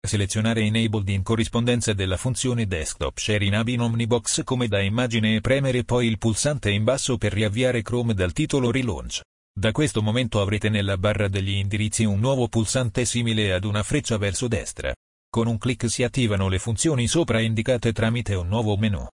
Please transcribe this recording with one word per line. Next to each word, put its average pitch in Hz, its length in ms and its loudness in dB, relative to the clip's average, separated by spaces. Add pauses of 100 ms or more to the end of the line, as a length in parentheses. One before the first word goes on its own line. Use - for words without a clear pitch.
Selezionare 110 580 0
Enabled 107 440 0
in 98 160 0
corrispondenza 117 680 0
della 92 240 0
funzione 120 500 -2
Desktop 80 500 -4
Sharing 104 360 0
Hub 113 160 0
in 123 100 -2
Omnibox 117 640 0
come 123 240 0
da 101 140 2
immagine 110 540 0
e 110 40 0
premere 127 460 0
poi 120 220 2
il 113 100 0
pulsante 113 540 0
in 104 120 2
basso 127 340 0
per 104 140 -2
riavviare 110 500 0
Chrome 117 320 -2
dal 90 200 0
titolo 139 360 0
Relaunch. 110 520 -4 (300)
Da 107 220 0
questo 143 280 0
momento 110 380 0
avrete 101 300 0
nella 98 280 0
barra 101 300 0
degli 98 220 -2
indirizzi 104 560 0
un 101 160 2
nuovo 127 260 2
pulsante 117 560 0
simile 113 480 0
ad 92 140 0
una 104 180 -2
freccia 127 340 -2
verso 101 300 -2
destra. - 460 -4 (340)
Con 113 200 0
un 117 100 0
clic 123 320 -2
si - 140 -2
attivano 110 440 2
le 92 120 0
funzioni 120 480 0
sopra 113 340 2
indicate 113 500 0
tramite 113 440 0
un 87 120 -2
nuovo 107 300 2
menu. 101 280 0 (120)